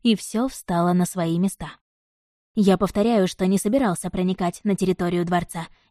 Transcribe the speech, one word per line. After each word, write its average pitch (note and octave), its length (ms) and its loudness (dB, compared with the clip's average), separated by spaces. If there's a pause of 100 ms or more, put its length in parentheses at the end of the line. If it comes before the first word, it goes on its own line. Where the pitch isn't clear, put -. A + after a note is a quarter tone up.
и A3+ 140 4
все A3+ 320 -4
встало F3 440 0
на F3+ 140 2
свои E3 320 -2
места. F#3 340 -4 (840)
«Я F#3+ 240 4
повторяю, G#3 480 2
что F3+ 200 -2
не F#3+ 120 2
собирался G#3 520 -2
проникать F#3 540 -2
на G3+ 120 0
территорию F3 480 0
дворца, E3+ 420 -2 (240)